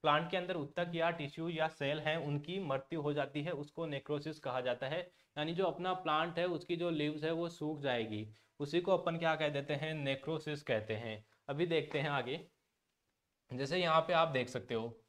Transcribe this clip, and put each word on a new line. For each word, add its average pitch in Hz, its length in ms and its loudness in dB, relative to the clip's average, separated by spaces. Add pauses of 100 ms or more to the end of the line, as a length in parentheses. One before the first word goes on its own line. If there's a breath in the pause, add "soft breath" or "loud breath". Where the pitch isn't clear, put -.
plant 156 280 4
के 185 60 0
अंदर 180 180 -2
उत्तक 170 400 -2
या 165 160 2
tissue 165 380 -4
या 156 200 0
cell 147 300 -2
हैं, 151 200 0
उनकी 147 420 -2
मृत्यु 147 400 -2
हो 147 120 0
जाती 143 300 0
है, 175 100 -2
उसको 147 340 -6
necrosis 147 520 -4
कहा 127 220 -2
जाता 123 260 0
है। 156 120 -2 (380 soft breath)
यानी 151 160 -2
जो 185 120 2
अपना 180 300 0
plant 165 440 2
है 175 80 2
उसकी 170 280 -2
जो 170 160 0
leaves 151 320 0
है 160 100 2
वो 165 160 -2
सूख 151 320 -4
जाएगी, 110 440 0 (340 soft breath)
उसी 147 220 2
को 190 120 2
अपन 175 240 2
क्या 165 180 2
कह 151 140 2
देते 143 260 -2
हैं? 156 200 -2
necrosis 147 680 -2
कहते 110 320 0
हैं। 110 280 -6 (260 soft breath)
अभी 147 180 0
देखते 151 320 0
हैं 147 120 0
आगे, 139 280 -2 (1120)
जैसे 135 260 -2
यहाँ 165 240 6
पे 180 120 2
आप 165 160 8
देख 127 200 2
सकते - 240 -4
हो। 117 240 -2 (120)